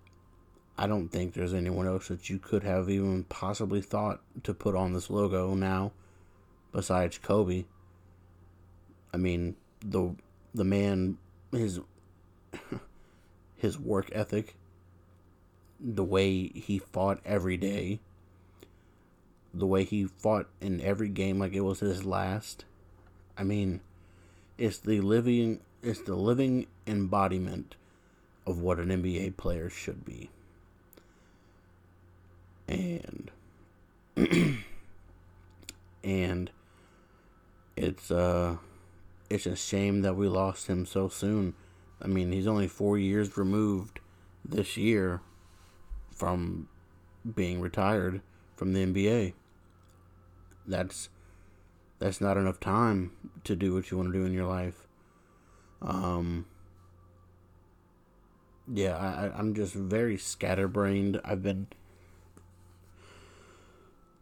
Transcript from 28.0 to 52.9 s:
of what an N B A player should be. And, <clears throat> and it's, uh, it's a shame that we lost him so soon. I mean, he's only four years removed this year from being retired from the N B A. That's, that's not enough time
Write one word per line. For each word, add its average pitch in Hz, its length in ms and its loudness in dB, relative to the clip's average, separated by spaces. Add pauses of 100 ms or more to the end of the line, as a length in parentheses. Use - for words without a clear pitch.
of 85 140 -2
what 87 180 2
an 87 120 0
N 92 100 2
B 90 200 0
A 95 100 -2
player 87 400 -4
should - 340 -10
be. 58 240 -12 (2500)
And, 175 600 -6 (840)
<clears throat> 156 500 4 (1400)
and 92 460 0 (1300)
it's, - 340 -2
uh, 87 460 2 (720)
it's 101 160 -2
a 90 100 -2
shame 101 460 2
that 95 140 2
we 98 120 2
lost 95 380 0
him 90 180 0
so 95 240 0
soon. 98 460 0 (460)
I - 80 -6
mean, 92 220 2
he's 95 160 0
only 104 220 2
four 101 300 2
years 101 400 0
removed 101 640 0 (440)
this - 320 -2
year 98 460 2 (880)
from 90 580 -2 (640)
being 90 260 0
retired 95 600 2 (340)
from 95 200 0
the 95 60 4
N 92 120 2
B 98 160 4
A. 107 260 2 (1300)
That's, 90 420 -4 (920)
that's 95 200 -2
not 98 160 2
enough 95 220 2
time 101 540 2 (320)